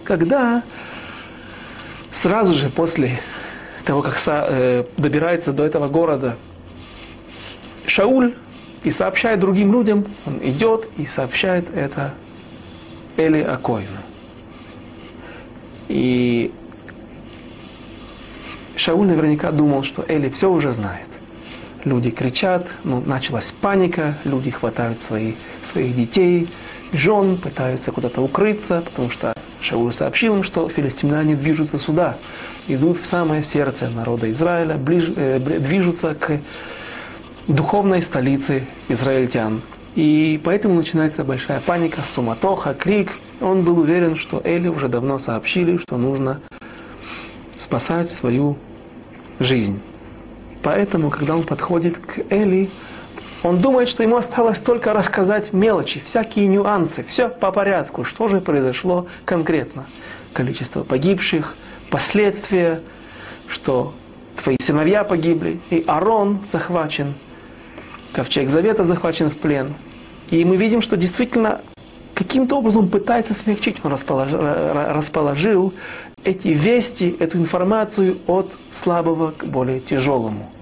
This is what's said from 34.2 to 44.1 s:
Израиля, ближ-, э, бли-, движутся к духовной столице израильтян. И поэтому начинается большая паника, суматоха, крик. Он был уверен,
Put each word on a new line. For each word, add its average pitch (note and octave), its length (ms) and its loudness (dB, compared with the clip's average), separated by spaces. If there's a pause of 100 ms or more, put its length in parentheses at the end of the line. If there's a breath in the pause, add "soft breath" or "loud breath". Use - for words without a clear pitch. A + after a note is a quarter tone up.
Израиля, E3 460 2
ближ-, E3 400 2
э, C3+ 220 2
бли-, D3 200 0
движутся E3 560 2
к D3+ 260 -2 (1080 loud breath)
духовной F#3 560 2
столице C#3 600 0 (240)
израильтян. B2+ 720 2 (340)
И D#3 480 4
поэтому G3 300 4
начинается D#3 500 2
большая C3 360 -2
паника, E3+ 420 0
суматоха, C#3+ 720 0
крик. G3 380 0 (280)
Он F#3+ 220 4
был E3+ 160 6
уверен, E3 380 4